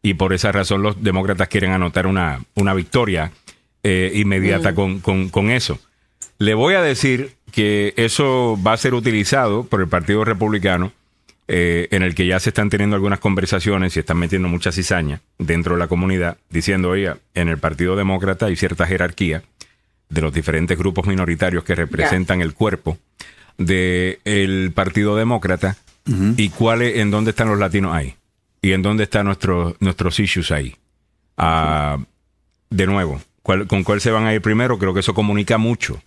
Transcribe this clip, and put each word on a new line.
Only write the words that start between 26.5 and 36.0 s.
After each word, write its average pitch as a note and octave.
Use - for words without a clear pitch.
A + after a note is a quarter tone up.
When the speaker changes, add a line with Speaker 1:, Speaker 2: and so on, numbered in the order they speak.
Speaker 1:
cuál A2+
es, A#2+
en G#2
dónde G#2+
están A2+
los G#2
latinos F#2+
ahí C#2
y F#2+
en F#2
dónde G#2
están G2+
nuestros, F2
nuestros F2+
issues F#2
ahí. C#2+
Ah, D#2
de F#2+
nuevo, F2
¿cuál, G2
con F#2+
cuál G#2
se A#2+
van A2
a A2
ir G#2+
primero? A2+
Creo F#2+
que G2
eso F#2
comunica G#2
mucho A2+